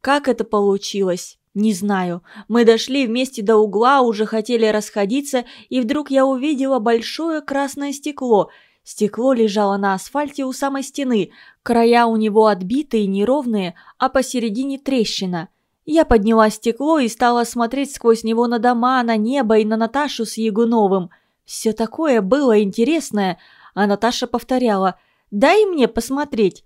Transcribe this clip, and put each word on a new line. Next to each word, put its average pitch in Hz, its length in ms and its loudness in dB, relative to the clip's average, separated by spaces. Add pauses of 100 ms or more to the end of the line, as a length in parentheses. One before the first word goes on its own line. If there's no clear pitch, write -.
Как 285 280 -2
это 233 160 0
получилось? 196 920 -2 (160)
Не 214 180 0
знаю. 185 500 -4 (260)
Мы 233 160 4
дошли 233 420 2
вместе 240 360 -4
до 214 140 4
угла, 220 460 2
уже 220 240 0
хотели 220 400 -2
расходиться, 214 800 -2 (260)
и 254 100 0
вдруг 285 300 -4
я 269 160 4
увидела 269 520 -2
большое 233 640 -2
красное 277 520 -6
стекло. 262 580 0 (340)
Стекло 220 480 -2
лежало 208 460 0
на 196 160 0
асфальте 277 500 -6
у 262 80 -6
самой 277 300 -6
стены. 254 480 -2 (320)
Края 233 440 4
у 226 100 0
него 214 300 4
отбитые, 208 600 -2
неровные, 208 680 -2 (240)
а 262 120 0
посередине 262 680 -2
трещина. 190 680 -4 (380)
Я 311 180 2
подняла 220 460 4
стекло 262 480 -2
и 254 100 0
стала 240 360 0
смотреть 240 500 -4
сквозь 226 280 2
него 226 260 0
на 240 100 -2
дома, 247 440 0
на 233 140 0
небо 226 420 2
и 220 60 4
на 214 120 -2
Наташу 226 500 -4
с - 100 -12
Ягуновым. 220 760 0 (340)
Всё - 280 -4
такое 233 480 0
было 220 420 4
интересное. 208 760 -2 (360)
А 202 120 0
Наташа 214 400 0
повторяла: 220 720 -2 (320)
«Дай 302 340 4
мне 320 240 0
посмотреть». 233 760 -2